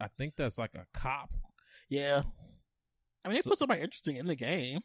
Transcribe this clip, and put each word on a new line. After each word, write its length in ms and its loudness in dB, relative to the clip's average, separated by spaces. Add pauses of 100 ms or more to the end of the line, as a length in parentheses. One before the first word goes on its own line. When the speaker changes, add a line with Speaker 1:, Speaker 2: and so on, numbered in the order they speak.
Speaker 1:
I 160 -4
think 200 -4
that's, 200 0
like, 180 -4
a 200 -14
cop. 360 -4 (600)
Speaker 2:
Yeah. 320 4 (1000)
I 60 -2
mean, 80 2
they 40 4
Speaker 1:
So 80 2
Speaker 2:
put 80 4
somebody 240 4
interesting 340 -2
in 100 -4
the 100 2
game. 480 0